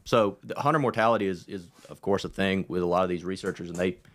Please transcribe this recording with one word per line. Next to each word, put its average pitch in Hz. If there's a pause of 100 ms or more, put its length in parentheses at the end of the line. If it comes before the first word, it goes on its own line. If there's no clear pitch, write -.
So 104
the -
hunter 151
mortality 113
is, 90
is, 90 (220)
of 90
course, 98
a -
thing 95
with 90
a 87
lot 87
of 90
these 87
researchers, 90
and 85
they 90 (180)